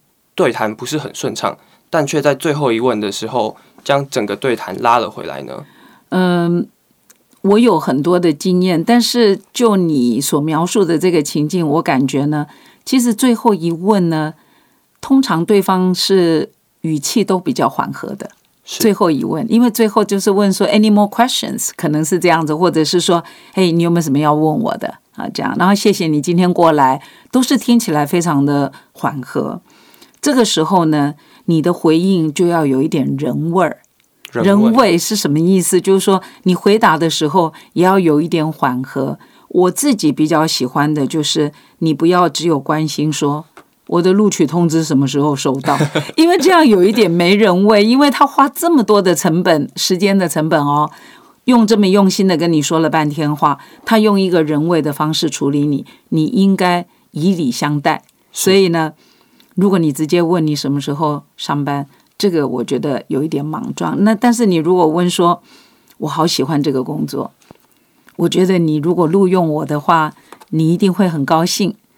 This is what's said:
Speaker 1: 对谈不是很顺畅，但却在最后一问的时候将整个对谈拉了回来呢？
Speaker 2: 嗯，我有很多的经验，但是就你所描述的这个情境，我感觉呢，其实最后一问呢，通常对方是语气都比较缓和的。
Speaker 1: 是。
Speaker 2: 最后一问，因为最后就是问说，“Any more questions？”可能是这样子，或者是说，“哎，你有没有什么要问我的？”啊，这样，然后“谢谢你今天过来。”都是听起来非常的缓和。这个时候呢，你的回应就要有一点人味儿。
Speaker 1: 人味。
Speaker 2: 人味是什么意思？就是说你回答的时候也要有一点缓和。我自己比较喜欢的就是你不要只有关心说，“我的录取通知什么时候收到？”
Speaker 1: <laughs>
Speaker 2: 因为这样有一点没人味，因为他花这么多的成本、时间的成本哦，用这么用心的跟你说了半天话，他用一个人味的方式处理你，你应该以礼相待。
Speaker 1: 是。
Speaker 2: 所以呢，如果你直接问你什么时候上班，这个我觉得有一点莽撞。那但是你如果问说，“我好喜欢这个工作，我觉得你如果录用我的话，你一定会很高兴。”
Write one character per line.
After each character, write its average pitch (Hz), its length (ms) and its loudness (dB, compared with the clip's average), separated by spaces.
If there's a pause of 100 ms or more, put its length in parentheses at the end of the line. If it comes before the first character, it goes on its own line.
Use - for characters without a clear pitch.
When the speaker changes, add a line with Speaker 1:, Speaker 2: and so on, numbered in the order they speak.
(340)
Speaker 1:
对 139 200 0
谈 107 200 -4
不 123 120 -14
是 151 120 -6
很 - 160 -10
顺 113 220 -8
畅， - 220 -6 (320)
但 151 180 -2
却 147 140 -2
在 143 120 2
最 143 200 -2
后 143 180 -2
一 113 80 -2
问 120 180 0
的 104 140 -4
时 110 160 -10
候 113 300 -6 (260)
将 139 260 -2
整 110 160 -4
个 104 120 -6
对 127 180 -2
谈 95 260 -10
拉 120 180 2
了 104 120 -4
回 - 140 -14
来 69 160 -12
呢？ 65 240 -14 (420)
Speaker 2:
嗯， 175 580 0 (760)
我 202 180 2
有 220 180 2
很 143 240 -2
多 175 160 0
的 175 140 2
经 180 300 -2
验， 180 200 0
但 240 200 2
是 220 400 0 (100)
就 226 240 2
你 139 460 0
所 147 180 -2
描 156 260 -2
述 196 200 0
的 165 120 0
这 175 140 0
个 165 100 2
情 147 280 -4
境， 175 180 -2
我 151 140 0
感 135 260 0
觉 135 200 -2
呢， 151 200 -4 (380)
其 262 160 0
实 240 120 0
最 240 220 2
后 220 180 0
一 170 160 -2
问 180 380 0
呢， 156 280 -4 (640)
通 269 200 2
常 175 220 -2
对 202 180 2
方 185 320 0
是 170 560 0 (320)
语 156 180 -4
气 196 240 -2
都 190 160 -2
比 - 140 -4
较 - 160 0
缓 - 240 -6
和 - 220 -10
的。 - 140 -14 (360)
Speaker 1:
是。 - 160 -12
Speaker 2:
最 208 120 4
后 190 160 0
一 135 140 -2
问， - 260 -4
因 233 120 2
为 240 100 2
最 220 160 0
后 208 160 0
就 196 160 -2
是 214 100 0
问 202 220 2
说， 190 160 0
“Any 214 240 2
more 208 180 4
questions？” - 680 -4
可 165 120 -4
能 151 140 0
是 175 160 -2
这 180 80 2
样 160 180 2
子， 151 80 -4
或 175 160 0
者 160 140 0
是 175 160 0
说 170 240 0 (320)
，“哎， 185 160 2
你 170 120 0
有 170 60 0
没 170 100 2
有 - 20 2
什 151 80 -4
么 135 100 0
要 151 140 2
问 156 260 0
我 - 160 -4
的？” - 200 -8 (200)
啊， - 180 -10
这 - 80 -6
样， - 160 -4
然 175 80 0
后 202 100 4
“谢 202 180 2
谢 175 140 -4
你 151 140 0
今 175 140 -2
天 180 180 2
过 165 200 4
来。” 139 280 2 (300)
都 254 100 2
是 254 160 0
听 240 220 2
起 196 120 -2
来 147 140 0
非 175 160 -2
常 147 240 0
的 143 280 -2 (180)
缓 139 300 -8
和。 - 400 -8 (600)
这 294 120 -2
个 254 100 4
时 180 180 0
候 165 240 0
呢， 147 300 0 (300)
你 160 160 2
的 170 120 0
回 160 240 2
应 170 360 0
就 175 140 0
要 165 180 0
有 135 160 0
一 160 80 -2
点 139 280 -2
人 147 340 -4
味 180 120 0
儿。 - 160 -4 (540)
Speaker 1:
人 123 100 -2
味。 - 20 0
Speaker 2:
人 214 280 4
味 208 240 2
是 214 180 -4
什 170 160 -2
么 151 80 2
意 185 220 4
思？ 180 180 0
就 190 140 2
是 190 80 2
说 190 200 2 (220)
你 185 100 2
回 202 240 2
答 180 200 4
的 165 120 0
时 151 200 -2
候 160 240 0 (200)
也 175 120 2
要 190 120 4
有 156 240 4
一 170 60 -4
点 160 240 -2
缓 131 320 -4
和。 139 340 -6 (300)
我 180 240 2
自 277 240 -2
己 156 160 0
比 151 160 -2
较 156 180 2
喜 147 200 -4
欢 147 280 -2
的 143 140 -2
就 156 160 -4
是 147 300 -2 (260)
你 160 140 0
不 165 140 0
要 180 200 4
只 151 200 -4
有 151 120 2
关 156 280 -2
心 151 260 -2
说 147 320 -4 (400)
，“我 170 160 0
的 180 120 2
录 202 160 2
取 160 180 0
通 170 200 0
知 160 160 0
什 143 140 0
么 135 100 2
时 139 120 -2
候 147 160 0
收 135 240 -2
到？” 143 180 -2 (260)
Speaker 1:
<laughs> - 140 -14
Speaker 2:
因 320 100 4
为 349 120 4
这 294 100 2
样 330 160 6
有 202 180 4
一 208 80 4
点 202 200 2
没 175 240 2
人 196 300 2
味， 208 200 4
因 247 140 4
为 294 100 4
他 285 160 2
花 277 240 2
这 339 220 -2
么 277 100 4
多 202 180 2
的 180 140 2
成 170 300 0
本、 156 320 0
时 - 200 -2
间 196 220 2
的 180 100 2
成 156 220 -2
本 160 160 2
哦， 147 240 0 (560)
用 240 220 4
这 220 100 2
么 208 80 2
用 190 240 4
心 190 160 0
的 180 120 2
跟 170 140 0
你 156 100 2
说 160 180 0
了 156 100 0
半 156 200 0
天 147 260 -4
话， 147 240 -2 (260)
他 226 140 2
用 208 200 2
一 190 100 0
个 170 120 2
人 151 280 0
味 165 120 2
的 147 120 -4
方 156 200 -2
式 156 160 -2
处 143 200 -4
理 147 180 0
你， 139 180 -4 (240)
你 160 160 0
应 196 300 2
该 180 320 0 (240)
以 175 240 0
礼 147 160 -2
相 147 280 -2
待。 156 240 -2 (280)
Speaker 1:
是。 - 140 -8
Speaker 2:
所 190 80 4
以 196 160 4
呢， 160 240 -2 (640)
如 196 140 2
果 190 80 2
你 156 140 2
直 151 160 -4
接 175 140 2
问 165 260 0
你 151 80 0
什 143 160 -4
么 143 80 -2
时 143 140 -6
候 147 300 -4 (140)
上 147 260 -6
班， 143 220 -4 (320)
这 196 140 0
个 147 160 0
我 127 160 -4
觉 127 160 -4
得 139 300 -4
有 143 120 -2
一 156 60 -2
点 151 180 -4
莽 156 300 -8
撞。 165 280 -2
那 220 120 4
但 240 180 0
是 226 120 0
你 185 100 2
如 165 180 0
果 175 140 4
问 175 220 0
说 175 340 0 (560)
，“我 151 80 -6
好 151 180 -2
喜 170 160 -2
欢 143 220 -2
这 147 80 -2
个 131 100 -2
工 151 240 -6
作， 139 260 -8 (840)
我 170 140 -2
觉 180 160 2
得 185 120 0
你 156 200 0
如 165 180 -2
果 175 100 0
录 185 220 2
用 180 280 0
我 151 100 -6
的 147 140 -4
话， 156 340 0 (380)
你 160 220 0
一 180 40 0
定 196 140 2
会 185 180 0
很 151 160 -4
高 160 200 0
兴。” 175 300 -4 (220)